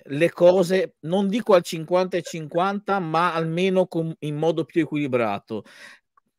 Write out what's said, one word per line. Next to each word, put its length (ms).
le 260
cose, 720
non 280
dico 260
al 80
cinquanta 560
e 40
cinquanta, 760
ma 360
almeno 520
con, 340
in 160
modo 280
più 180
equilibrato. 840